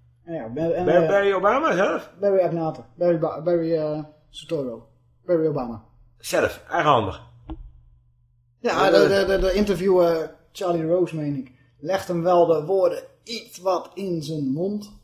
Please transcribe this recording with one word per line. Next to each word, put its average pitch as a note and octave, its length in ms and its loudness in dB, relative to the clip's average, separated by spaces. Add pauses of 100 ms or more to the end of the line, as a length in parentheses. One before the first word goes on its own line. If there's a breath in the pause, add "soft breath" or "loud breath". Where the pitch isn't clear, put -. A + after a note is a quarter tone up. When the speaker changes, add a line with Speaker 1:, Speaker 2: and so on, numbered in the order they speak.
(240)
Speaker 1:
Ja, D#3 240 -8
Bar-, D3+ 220 -2
en, E3+ 140 -2
Speaker 2:
Bar-, E3 180 4
Speaker 1:
eh, D#3+ 60 2
Speaker 2:
Barry G3+ 240 2
Obama A3+ 420 2
zelf? B3 360 0 (100)
Speaker 1:
Barry G3 240 2
Agnate. D#3+ 360 -4 (140)
Barry F3 240 2
Ba-, D#3 240 -4
Barry, E3 340 0
eh, D#3 260 -2 (280)
Sotoro. B2+ 580 -8 (380)
Barry D#3+ 200 2
Obama. B2 360 -4 (360)
Speaker 2:
Zelf, - 520 -2
eigenhandig. C3+ 520 2 (1400)
Speaker 1:
Ja, F#3+ 280 2
Speaker 2:
Eh. F#3 60 4
Speaker 1:
de, G3 160 2
de, G3 180 2
de, F#3+ 120 2
de F3+ 140 0
interviewer, F3+ 840 2 (180)
Charlie E3+ 340 -2
Rose, E3 300 0
meen D3 200 -4
ik, B2+ 160 -10 (260 soft breath)
legt F#3 300 -4
hem E3+ 140 -2
wel F3 240 4
de D#3+ 180 2
woorden F#3 380 0 (200)
iets - 360 -14
wat F3+ 360 -4
in F3 280 -6
zijn C#3+ 300 -6
mond. G3 400 -6 (120)